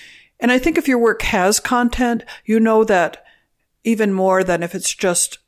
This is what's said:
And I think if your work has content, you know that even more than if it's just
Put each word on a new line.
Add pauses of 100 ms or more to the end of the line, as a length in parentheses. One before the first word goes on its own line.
(400)
And
I
think
if
your
work
has
content, (200)
you
know
that (600)
even
more
than
if
it's
just (100)